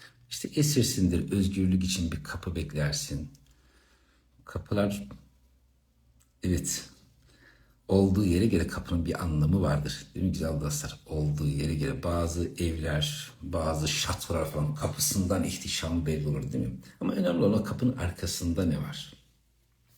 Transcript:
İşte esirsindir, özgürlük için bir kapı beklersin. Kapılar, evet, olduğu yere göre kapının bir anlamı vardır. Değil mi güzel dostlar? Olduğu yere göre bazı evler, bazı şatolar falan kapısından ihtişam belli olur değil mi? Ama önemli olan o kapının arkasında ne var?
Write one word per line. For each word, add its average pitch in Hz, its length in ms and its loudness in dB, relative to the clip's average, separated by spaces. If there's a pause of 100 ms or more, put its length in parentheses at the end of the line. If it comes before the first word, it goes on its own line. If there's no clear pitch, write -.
(300)
İşte - 180 -8
esirsindir, 113 840 2
özgürlük 95 520 2
için 82 280 0
bir - 120 -6
kapı 87 320 -6
beklersin. 73 760 -4 (1120)
Kapılar, - 640 -2 (1300)
evet, - 460 -2 (1000)
olduğu 98 360 6
yere 90 220 4
göre - 200 4
kapının - 400 -2
bir 80 160 -2
anlamı 80 380 2
vardır. 73 540 0
Değil 92 120 0
mi 92 60 2
güzel 78 280 -2
dostlar? 73 460 -6
Olduğu 76 400 0
yere 73 280 0
göre 69 280 -2
bazı 85 460 0
evler, 78 800 -2 (120)
bazı 80 460 0
şatolar - 640 -2
falan 73 240 0
kapısından 92 680 0
ihtişam 82 640 -2
belli 76 220 0
olur 71 240 -2
değil - 140 0
mi? - 100 -6 (240)
Ama - 120 0
önemli - 300 2
olan 104 180 6
o - 40 0
kapının - 320 0
arkasında 87 680 0
ne 76 140 2
var? - 360 -8 (840)